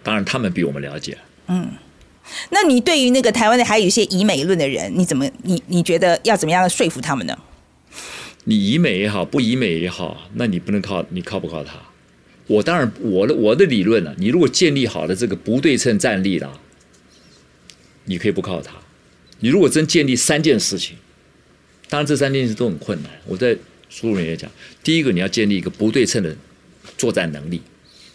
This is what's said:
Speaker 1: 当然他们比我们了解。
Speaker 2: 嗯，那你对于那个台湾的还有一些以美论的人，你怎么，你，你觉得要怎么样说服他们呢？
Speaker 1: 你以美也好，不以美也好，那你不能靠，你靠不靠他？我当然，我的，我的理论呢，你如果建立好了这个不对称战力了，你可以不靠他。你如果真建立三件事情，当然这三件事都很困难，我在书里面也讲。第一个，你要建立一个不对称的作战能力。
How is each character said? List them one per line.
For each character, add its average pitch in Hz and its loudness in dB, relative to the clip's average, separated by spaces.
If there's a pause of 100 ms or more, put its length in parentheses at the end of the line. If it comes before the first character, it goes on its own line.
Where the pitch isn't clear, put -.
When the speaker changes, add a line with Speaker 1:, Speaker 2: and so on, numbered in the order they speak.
Speaker 1:
当 107 -4
然 101 -2
他 131 -4
们 104 -4
比 90 -2
我 71 -2
们 71 -8
了 71 -10
解。 - -12 (300)
Speaker 2:
嗯， 180 -4 (800)
那 392 2
你 262 4
对 294 2
于 247 4
那 254 4
个 233 4
台 220 2
湾 247 6
的 240 4
还 220 2
有 202 4
一 180 2
些 226 2
以 185 0
美 180 2
论 185 2
的 147 0
人， 101 -4
你 180 2
怎 160 -2
么， 135 0 (160)
你， 180 -2
你 175 0
觉 165 0
得 170 2
要 214 2
怎 160 -2
么 156 0
样 180 4
说 240 0
服 - -8
他 151 -4
们 104 -4
呢？ - -8 (1080)
Speaker 1:
你 104 2
以 135 2
美 127 2
也 104 0
好， 101 -2
不 143 -2
以 120 2
美 95 0
也 90 -2
好， 80 -10
那 120 -2
你 90 0
不 98 -6
能 104 0
靠， 87 -4
你 90 -8
靠 95 -6
不 87 -6
靠 80 -10
他？ 69 -16 (720)
我 107 4
当 175 0
然， 127 2 (120)
我 98 2
的， 147 2
我 117 2
的 190 6
理 117 2
论 104 2
呢， 71 -10
你 92 0
如 131 2
果 165 4
建 147 2
立 131 0
好 80 -4
了 92 -2
这 117 -2
个 95 -2
不 110 -2
对 143 4
称 110 2
战 98 0
力 95 0
了， 69 -10 (1400)
你 92 -6
可 87 -4
以 101 2
不 92 -2
靠 87 -6
他。 - -16 (640)
你 110 0
如 180 4
果 160 6
真 156 2
建 151 2
立 127 2
三 151 0
件 143 4
事 - -2
情， - -10 (920)
当 147 -2
然 143 -2
这 143 0
三 135 0
件 135 0
事 110 -2
都 120 -2
很 85 -4
困 85 -6
难， 73 -14 (140)
我 95 -6
在 117 2 (320)
书 - -6
里 101 0
面 85 -2
也 82 -4
讲。 - -14 (360)
第 160 2
一 - 2
个， 135 2
你 90 2
要 95 0
建 104 0
立 101 2
一 87 -4
个 90 -6
不 107 0
对 113 2
称 110 -2
的 80 -6 (600)
作 - -2
战 85 -2
能 73 -10
力。 87 -6 (560)